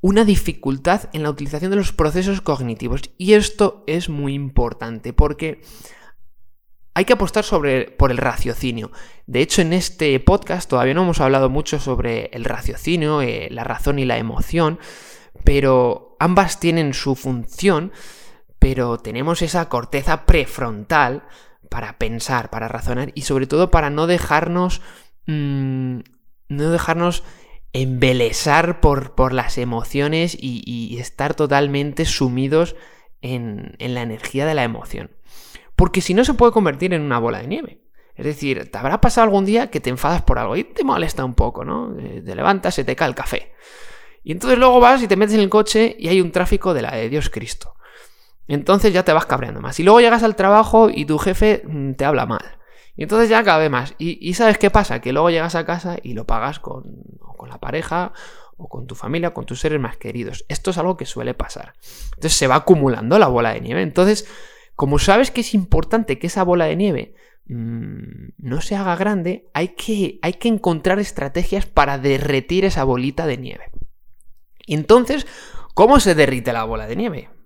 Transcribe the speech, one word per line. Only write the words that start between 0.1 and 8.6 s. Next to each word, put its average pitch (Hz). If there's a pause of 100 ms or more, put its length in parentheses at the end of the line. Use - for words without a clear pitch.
dificultad 175
en 156
la 151
utilización 147
de 196
los 196
procesos 185
cognitivos. 127 (160)
Y 185
esto 208
es 170
muy 143
importante 117
porque 147 (1400)
hay 190
que 247
apostar 214
sobre, 143
por 135
el 120
raciocinio. 120 (340)